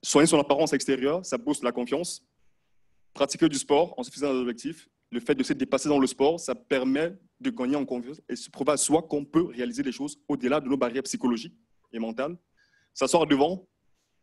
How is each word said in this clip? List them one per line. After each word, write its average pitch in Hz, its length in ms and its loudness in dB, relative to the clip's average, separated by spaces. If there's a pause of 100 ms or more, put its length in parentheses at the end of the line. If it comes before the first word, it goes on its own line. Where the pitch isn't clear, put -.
soigner 147 240 6
son 156 100 4
apparence 143 360 2
extérieure, 139 520 0
ça 127 120 -4
booste 127 260 -4
la 120 80 0
confiance. 139 560 -6 (840)
Pratiquer 143 340 2
du 147 100 2
sport 151 400 2
en 127 60 -8
se 123 80 -12
fixant 139 220 -2
des 127 60 0
objectifs. 123 500 -6 (220)
Le 120 100 -6
fait 147 120 0
de 131 100 0
se 143 100 -2
dépasser 135 340 -2
dans 147 120 4
le 131 80 4
sport, 156 340 2
ça 127 140 -6
permet 143 640 0 (220)
de 127 100 -4
gagner 127 280 -2
en 139 80 -2
confiance 123 420 -8
et 123 80 -6
se - 140 -14
prouver 143 240 0
à 139 40 2
soi 156 260 2
qu'on 147 200 -4
peut 160 220 0
réaliser 123 360 -6
les 123 120 -4
choses 143 340 -10
au-delà 135 320 0
de 139 80 -6
nos 135 80 0
barrières 127 280 -2
psychologiques 120 520 -4 (380)
et 117 60 -8
mentales. 127 380 -4 (560)
S'asseoir 151 320 4
devant, 151 400 2 (580)